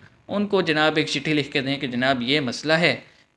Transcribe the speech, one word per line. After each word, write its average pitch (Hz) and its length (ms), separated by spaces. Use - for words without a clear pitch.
उनको 202 320
जनाब 156 360
एक 151 120
चिट्ठी 147 240
लिख 143 180
के 147 100
दें 135 180
कि 139 80
जनाब 123 340
ये 135 200
मसला 151 360
है, 160 260